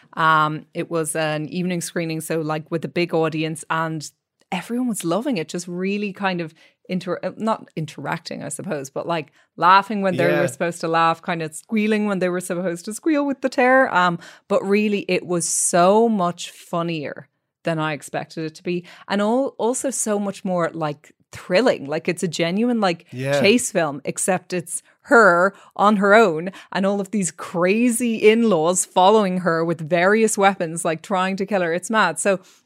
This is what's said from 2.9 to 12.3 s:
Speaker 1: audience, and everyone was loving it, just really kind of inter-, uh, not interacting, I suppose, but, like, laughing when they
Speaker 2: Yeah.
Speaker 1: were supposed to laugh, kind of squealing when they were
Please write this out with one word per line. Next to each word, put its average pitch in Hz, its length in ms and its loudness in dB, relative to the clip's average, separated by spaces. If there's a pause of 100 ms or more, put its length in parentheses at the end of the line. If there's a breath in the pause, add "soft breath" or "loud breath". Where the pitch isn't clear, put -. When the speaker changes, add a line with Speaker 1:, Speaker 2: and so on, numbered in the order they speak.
Speaker 1:
audience, 160 560 -2
and 160 380 -4 (420)
everyone 233 380 -6
was 202 160 -4
loving 208 320 -2
it, 156 120 -6
just 175 200 -8
really 196 440 -4
kind 185 280 -4
of 156 120 -8 (360 soft breath)
inter-, 180 340 -6
uh, 185 140 -6
not 220 400 -4
interacting, 156 680 -8
I - 60 -10
suppose, 143 420 -8
but, - 160 -8
like, 165 240 -6 (260 soft breath)
laughing 196 460 4
when 185 140 0
they 170 120 2
Speaker 2:
Yeah. 151 120 2
Speaker 1:
were 135 80 0
supposed 170 340 -6
to 170 60 -4
laugh, 165 340 2
kind 170 200 -6
of 156 120 -10
squealing 214 520 -2
when 202 120 -2
they 180 100 0
were 180 120 -4